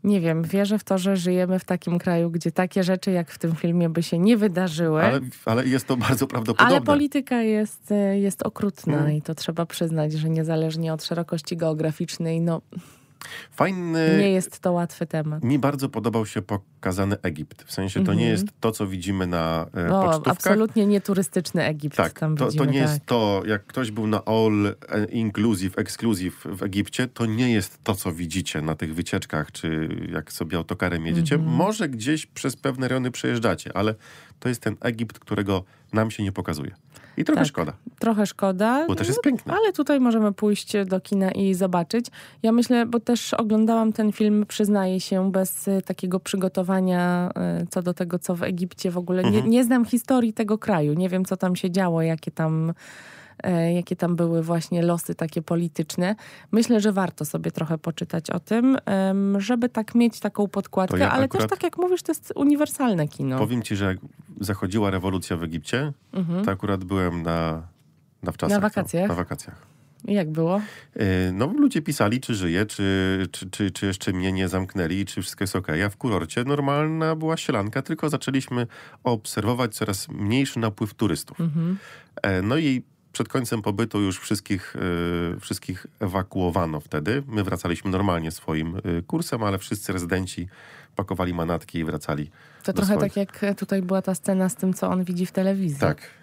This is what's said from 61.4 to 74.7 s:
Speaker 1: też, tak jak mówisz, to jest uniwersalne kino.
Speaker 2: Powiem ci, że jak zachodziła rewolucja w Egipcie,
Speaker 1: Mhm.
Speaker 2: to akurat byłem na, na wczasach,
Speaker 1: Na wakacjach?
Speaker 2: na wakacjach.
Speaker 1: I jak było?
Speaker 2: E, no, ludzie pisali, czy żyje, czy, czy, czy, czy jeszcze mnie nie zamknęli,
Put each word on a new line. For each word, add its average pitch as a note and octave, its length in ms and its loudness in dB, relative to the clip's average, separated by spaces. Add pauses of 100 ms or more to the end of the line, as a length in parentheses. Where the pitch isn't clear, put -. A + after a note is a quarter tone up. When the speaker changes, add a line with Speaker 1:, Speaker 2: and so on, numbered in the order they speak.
Speaker 1:
też, G#3+ 80 0
tak G4 120 -2
jak E4+ 160 -2
mówisz, F4+ 240 2
to E4 100 -4
jest - 240 -6
uniwersalne C#4 720 2
kino. C3 300 -2
Speaker 2:
Powiem A#2+ 240 0
ci, G#2+ 140 -2
że G2 80 0
jak F#2+ 140 0 (420)
zachodziła G2+ 500 0
rewolucja F#2 460 -2
w E2 60 -4
Egipcie, G2+ 500 -4 (200)
Speaker 1:
Mhm. F#3 320 -2
Speaker 2:
to G2 60 0
akurat F#2+ 340 -2
byłem F2+ 380 0
na, E2 400 -2 (600)
na F2 100 -4
wczasach, G3+ 240 0
Speaker 1:
Na G3 40 2
wakacjach? G3 480 0
Speaker 2:
na - 60 0
wakacjach. - 540 -8 (400)
Speaker 1:
I G3+ 60 0
jak E3 160 0
było? E3 300 0 (360)
Speaker 2:
E, F#2 360 2
no, G#2 140 0
ludzie B3 360 2
pisali, A#2 380 0
czy B2 140 -4
żyje, F#2 320 0
czy, F#2+ 640 0
czy, F#2+ 180 -12
czy, G2+ 200 -2
czy - 160 -6
jeszcze F#2+ 260 -2
mnie F#2 200 0
nie F#2+ 160 0
zamknęli, F#2 560 -2